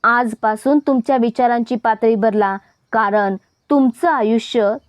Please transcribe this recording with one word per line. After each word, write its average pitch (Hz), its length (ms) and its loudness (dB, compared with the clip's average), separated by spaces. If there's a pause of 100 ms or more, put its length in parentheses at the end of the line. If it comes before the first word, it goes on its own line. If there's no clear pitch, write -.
आजपासून 233 720 0
तुमच्या 269 380 0
विचारांची 240 600 -2
पातळी 226 380 0
बदला, 202 420 0 (360)
कारण 202 440 0 (340)
तुमचं 277 380 2
आयुष्य 220 640 0 (160)